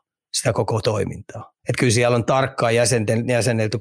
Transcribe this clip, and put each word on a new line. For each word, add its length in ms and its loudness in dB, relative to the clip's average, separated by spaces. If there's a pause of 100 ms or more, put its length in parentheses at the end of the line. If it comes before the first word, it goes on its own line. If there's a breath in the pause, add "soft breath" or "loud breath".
(320)
sitä 200 -2
koko 280 -2
toimintaa. 720 -6 (160)
Et 100 -2
kyllä 140 2
siellä 220 2
on 100 0
tarkkaan 500 0
jäsenten-, 560 2
jäsennelty 500 0